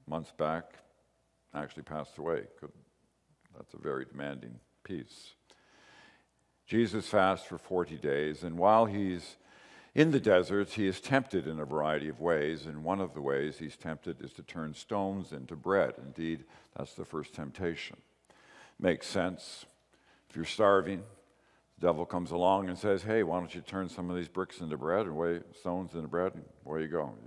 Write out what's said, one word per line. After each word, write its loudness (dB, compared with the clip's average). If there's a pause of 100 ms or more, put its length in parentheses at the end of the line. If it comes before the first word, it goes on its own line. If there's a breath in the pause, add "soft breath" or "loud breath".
months -8
back, -4 (760)
actually -10
passed -10
away. -2 (100)
Could, -16 (840)
that's -20
a -18
very -4
demanding -10 (240)
piece. -10 (1300 loud breath)
Jesus 2
fasts 4
for -8
forty -2
days, 0
and -6
while 8
he's -4 (580 loud breath)
in 8
the 4
desert, 6
he 2
is -2
tempted 0
in -4
a -2
variety 0
of -8
ways, 2
and -10
one 0
of -4
the -8
ways 0
he's -10
tempted -8
is -12
to -18
turn -10
stones -6
into -10
bread. 2
Indeed, -6 (320 loud breath)
that's -10
the -10
first -8
temptation. -6 (760 loud breath)
Makes 2
sense. -4 (640 soft breath)
If -20
you're -4
starving, 4 (720 soft breath)
the 2
devil 4
comes -4
along 4
and -6
says, 0
"Hey, 2
why 2
don't -6
you -10
turn -6
some -6
of -2
these -4
bricks -6
into -4
bread 2
and -6
weigh 0 (100)
stones -4
into -6
bread?" 0
And -14 (220)
away -4
you -4
go. -4 (100)